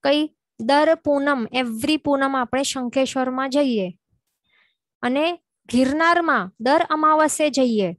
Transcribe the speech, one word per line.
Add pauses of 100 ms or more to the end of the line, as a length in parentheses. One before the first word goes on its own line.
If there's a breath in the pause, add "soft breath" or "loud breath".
કઈ (300)
દર
પૂનમ,
every
પૂનમ
આપણે
શંખેશ્વરમાં
જઈએ (1040)
અને (320)
ગિરનારમાં (100)
દર
અમાવસ્યે
જઈએ